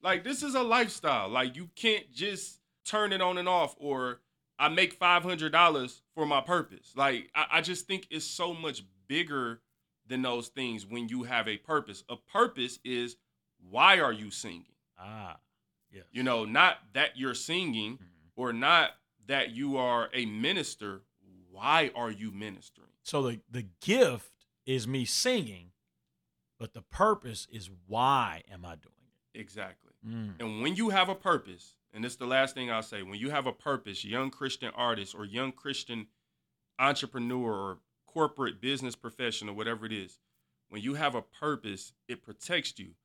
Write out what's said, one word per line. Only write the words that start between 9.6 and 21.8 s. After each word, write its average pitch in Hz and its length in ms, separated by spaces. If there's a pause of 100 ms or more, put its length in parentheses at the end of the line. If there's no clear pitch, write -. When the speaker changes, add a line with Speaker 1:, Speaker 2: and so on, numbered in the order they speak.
Speaker 1:
than 127 160
those 120 260
things 117 380
when 117 220
you 123 160
have 117 240
a 104 100
purpose. 143 500
A 120 80
purpose 139 680
is, 120 320 (420)
why 139 420
are 135 120
you 107 180
singing? 87 420 (260)
Speaker 2:
Ah, 95 400 (520)
yes. 92 220
Speaker 1:
You 123 100
know, 120 220
not 143 340 (160)
that 139 240
you're 127 160
singing 123 640
Speaker 2:
Mm-hmm. 92 80 (300)
Speaker 1:
or 123 160
not 143 440 (300)
that 135 240
you 135 260
are 120 380
a 123 100
minister. 107 800 (480)
Why 131 460